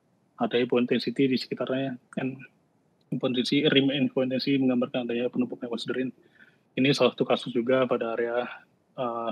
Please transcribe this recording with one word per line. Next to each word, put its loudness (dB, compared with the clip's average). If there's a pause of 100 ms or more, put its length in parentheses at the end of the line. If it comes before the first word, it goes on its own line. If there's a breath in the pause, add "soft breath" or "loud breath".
(360)
ada 0
hypointensity 2
di 4
sekitarnya, -4 (240)
and -4 (720)
hypointensity, 0
rim 2
hypointensity 0
menggambarkan 0
adanya -2
penumpukan -4
hemosidrin. -4 (640 soft breath)
Ini 4
salah 2
satu 0
kasus 0
juga 2
pada -2
area, 0 (520 loud breath)
eh, -4